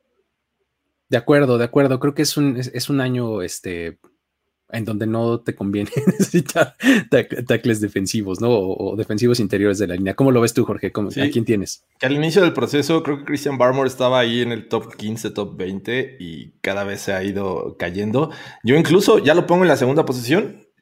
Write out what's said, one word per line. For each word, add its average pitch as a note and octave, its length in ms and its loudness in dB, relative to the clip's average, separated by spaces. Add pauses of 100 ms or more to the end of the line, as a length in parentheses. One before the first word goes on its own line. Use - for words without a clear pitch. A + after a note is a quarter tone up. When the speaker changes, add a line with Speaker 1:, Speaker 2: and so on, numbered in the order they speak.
(1080)
Speaker 1:
De B2+ 80 2
acuerdo, C3+ 400 4
de A#2 80 2
acuerdo. C3 340 2
Creo C#3+ 140 0
que D#3 80 -2
es D3 160 -2
un, C#3+ 180 0
es, B2+ 180 -8
es B2 160 -8
un C#3 120 0
año, B2 400 -4
este, E2+ 580 -8 (680)
en A2+ 160 -6
donde A2 200 -4
no A#2 360 0
te - 140 -6
conviene G2+ 400 -4
<laughs> - 120 0
necesitar E3+ 680 0 (340)
tac-, B2 360 0
tackles A2+ 340 0
defensivos, G2+ 640 -2
¿no? A#2 80 2
O, F#2+ 440 0
o - 20 -6
defensivos A2 440 0
interiores G2+ 380 0
de G2+ 100 -2
la F2 80 -4
línea. F#2+ 200 -4
¿Cómo C3+ 160 4
lo A#2+ 100 4
ves A#2 120 2
tú, A#2+ 120 2
Jorge? G2 260 -4
¿Cómo, G2+ 200 -6
Speaker 2:
Sí. C3 100 -4
Speaker 1:
a C#3+ 80 0
quién A2+ 160 -2
tienes? G2+ 400 -4 (140)
Speaker 2:
Que C3 80 -2
al C3+ 60 0
inicio D#3 280 2
del E3+ 120 4
proceso D3 500 0
creo C#3 160 -4
que C#3 60 -16
Christian C#3 340 -4
Barmore C3 280 2
estaba B2+ 320 0
ahí A#2+ 220 0
en A#2+ 100 -2
el A2 160 -8
top A2 280 -4
quince, G#2+ 340 -6
top G2+ 260 -8
veinte G2 640 -6
y E2 320 -14 (100)
cada G2 220 -4
vez G2+ 180 -8
se G2 120 -4
ha F#2+ 100 -4
ido G2 540 -6
cayendo. G#2 540 -2 (320)
Yo A#2+ 120 4
incluso F#3 440 6
ya D3 160 4
lo F3 100 4
pongo F3+ 180 4
en F3 60 6
la C#3 80 4
segunda C3+ 280 2
posición. B2+ 580 -2 (180)